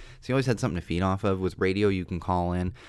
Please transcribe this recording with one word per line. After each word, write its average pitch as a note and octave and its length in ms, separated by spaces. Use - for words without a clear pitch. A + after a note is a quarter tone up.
so - 120
you - 20
always C3+ 120
had A#2+ 120
something F2 220
to - 60
feed E2+ 160
off F#2+ 200
of. F#2+ 160
With F#2 200
radio, F#2+ 300
you F#2 160
can F2 140
call F2 340
in, F2+ 220